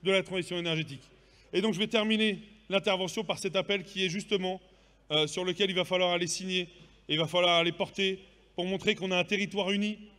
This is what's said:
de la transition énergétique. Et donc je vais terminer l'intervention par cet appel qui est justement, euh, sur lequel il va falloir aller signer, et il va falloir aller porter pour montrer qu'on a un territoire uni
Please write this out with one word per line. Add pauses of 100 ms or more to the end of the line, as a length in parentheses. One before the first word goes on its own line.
de
la
transition
énergétique. (500)
Et
donc
je
vais
terminer (300)
l'intervention
par
cet
appel
qui
est
justement, (520)
euh,
sur
lequel
il
va
falloir
aller
signer, (460)
et
il
va
falloir
aller
porter (360)
pour
montrer
qu'on
a
un
territoire
uni (200)